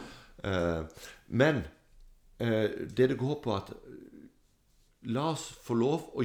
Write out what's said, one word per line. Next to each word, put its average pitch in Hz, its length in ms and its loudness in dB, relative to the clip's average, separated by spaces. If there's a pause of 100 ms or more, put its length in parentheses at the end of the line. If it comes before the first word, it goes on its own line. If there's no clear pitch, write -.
(440)
Eh, 85 400 2 (440)
men, 131 360 4 (760)
eh, 110 280 2 (260)
det 127 140 6
det 127 100 0
går 143 240 -2
på 107 140 0
at, - 160 -6 (1300)
la 135 260 0
oss - 220 -6 (100)
få 120 160 -2
lov 147 380 2
å 127 80 2